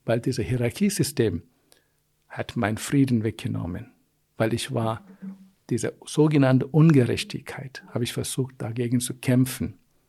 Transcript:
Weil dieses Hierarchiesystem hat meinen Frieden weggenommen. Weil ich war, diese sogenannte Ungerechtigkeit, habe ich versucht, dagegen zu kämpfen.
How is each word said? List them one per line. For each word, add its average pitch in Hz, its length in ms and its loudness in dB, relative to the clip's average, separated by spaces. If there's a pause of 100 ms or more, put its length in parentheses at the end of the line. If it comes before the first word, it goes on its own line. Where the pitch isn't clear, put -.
Weil 117 140 0
dieses 120 260 -4
Hierarchiesystem 120 1000 0 (840)
hat - 280 -10
meinen 110 220 -2
Frieden 131 460 2
weggenommen. 107 680 -6 (460)
Weil 113 160 0
ich 123 200 -6
war, 113 320 -4 (640)
diese 120 240 -4 (120)
sogenannte 139 640 4
Ungerechtigkeit, 135 1200 2
habe 117 140 -4
ich 120 100 -6
versucht, - 460 -6
dagegen 120 400 -2
zu 123 160 -8
kämpfen. 127 600 0 (340)